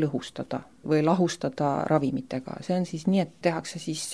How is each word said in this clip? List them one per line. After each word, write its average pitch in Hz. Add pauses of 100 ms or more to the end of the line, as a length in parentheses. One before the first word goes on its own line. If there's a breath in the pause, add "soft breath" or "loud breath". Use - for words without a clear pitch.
lõhustada - (240)
või 156
lahustada 160 (180)
ravimitega. 135
See 180
on 185
siis 160
nii, 190
et -
tehakse 165
siis -